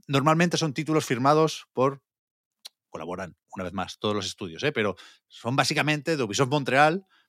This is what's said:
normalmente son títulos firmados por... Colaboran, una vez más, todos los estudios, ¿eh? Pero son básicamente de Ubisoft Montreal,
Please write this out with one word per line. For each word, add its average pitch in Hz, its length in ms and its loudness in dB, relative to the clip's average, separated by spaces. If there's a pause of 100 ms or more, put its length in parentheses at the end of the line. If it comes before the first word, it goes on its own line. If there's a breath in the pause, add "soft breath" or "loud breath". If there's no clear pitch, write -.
normalmente 160 480 2
son 156 180 -2
títulos 151 320 0
firmados 147 680 2
por... 135 280 0 (880)
Colaboran, 87 460 -10 (180)
una 92 120 -8
vez 87 80 -8
más, 92 260 -8
todos 104 160 -2
los 98 100 -4
estudios, 90 380 -10
¿eh? 147 80 0
Pero 104 240 -2 (320 loud breath)
son 123 300 -4
básicamente 147 580 0
de 135 80 0
Ubisoft 113 260 0
Montreal, 147 560 2 (240)